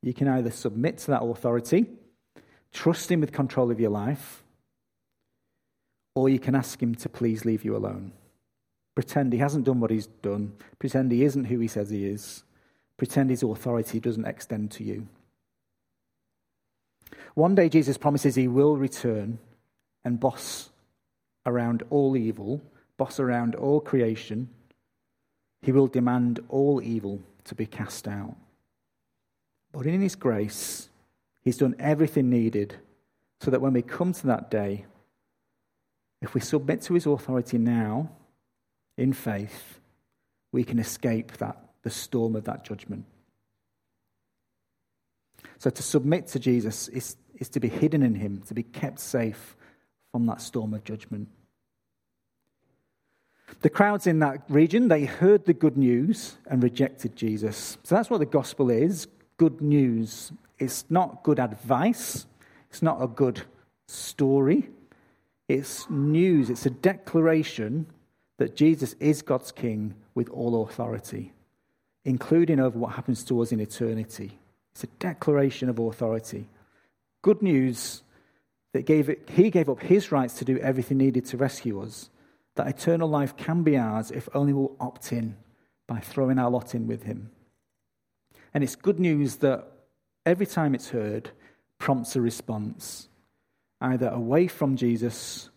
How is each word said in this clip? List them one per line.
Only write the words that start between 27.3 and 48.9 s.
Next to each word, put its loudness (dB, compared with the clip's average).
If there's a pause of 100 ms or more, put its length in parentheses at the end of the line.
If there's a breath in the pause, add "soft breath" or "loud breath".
to -14
be -6
cast -10
out. -10 (1400)
But -8
in 0
his 0
grace, -2 (520)
he's 2
done 2
everything 2
needed 0 (600)
so 0
that 2
when 2
we 2
come -2
to -6
that 0
day, -2 (1300)
if -10
we 0
submit -2
to -2
his 2
authority -2
now, 0 (880)
in 2
faith, -8 (720)
we 0
can -2
escape -4
that, -10 (220)
the -6
storm -2
of -6
that -8
judgment. -12 (2500 loud breath)
So 2
to -8
submit 2
to -4
Jesus 0
is, -10 (180)
is -10
to -4
be -2
hidden 2
in 2
him, -6
to -10
be -6
kept -8